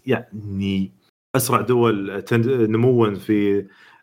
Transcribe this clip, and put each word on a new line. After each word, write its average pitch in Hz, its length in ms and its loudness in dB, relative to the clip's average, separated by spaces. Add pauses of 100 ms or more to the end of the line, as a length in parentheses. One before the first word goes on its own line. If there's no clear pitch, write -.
يعني، 98 840 -4 (440)
أسرع 120 260 0
دول 107 600 0
تن-، 117 260 0 (240)
نمواً 113 440 2
في 101 500 0 (380)